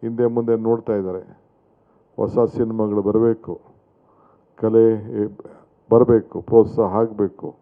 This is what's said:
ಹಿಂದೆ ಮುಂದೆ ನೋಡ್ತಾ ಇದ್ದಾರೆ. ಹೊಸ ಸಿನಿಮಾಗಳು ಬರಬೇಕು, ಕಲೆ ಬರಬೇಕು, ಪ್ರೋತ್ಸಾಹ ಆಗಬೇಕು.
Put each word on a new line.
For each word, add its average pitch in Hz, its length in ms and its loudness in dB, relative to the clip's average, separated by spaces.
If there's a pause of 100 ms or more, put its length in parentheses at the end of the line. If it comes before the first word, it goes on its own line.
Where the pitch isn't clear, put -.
ಹಿಂದೆ 117 220 -2 (100)
ಮುಂದೆ 117 180 0 (140)
ನೋಡ್ತಾ 113 320 -2
ಇದ್ದಾರೆ. 92 220 -6 (960)
ಹೊಸ - 180 -2 (180)
ಸಿನಿಮಾಗಳು 110 520 -2
ಬರಬೇಕು, 110 460 0 (1080)
ಕಲೆ 110 240 4 (1040)
ಬರಬೇಕು, 117 440 4 (120)
ಪ್ರೋತ್ಸಾಹ 107 540 2
ಆಗಬೇಕು. 104 460 -6 (140)